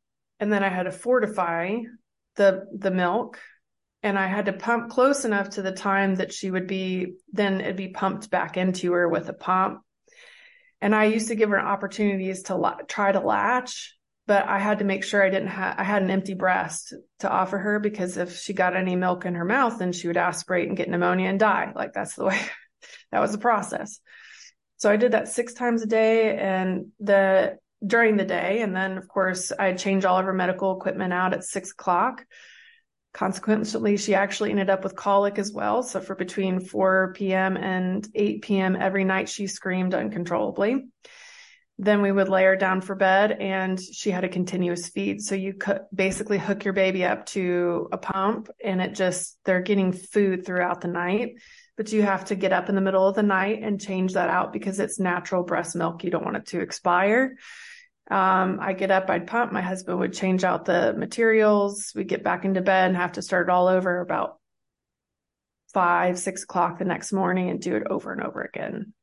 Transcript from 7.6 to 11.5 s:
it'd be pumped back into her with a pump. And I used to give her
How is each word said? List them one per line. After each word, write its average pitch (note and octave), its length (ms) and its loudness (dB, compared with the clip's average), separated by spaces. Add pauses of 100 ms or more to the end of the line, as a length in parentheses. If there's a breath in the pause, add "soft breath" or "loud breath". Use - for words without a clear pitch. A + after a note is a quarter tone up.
it'd G3 140 -4
be F#3+ 140 -6
pumped F#3+ 420 -4
back F3 260 -2
into F#3 360 0
her F3 140 4
with E3+ 220 -2
a - 40 -6
pump. - 480 0 (1000 loud breath)
And G#3 120 4
I G#3+ 120 4
used A3 240 2
to A#3 60 -2
give G#3+ 140 2
her G3 100 2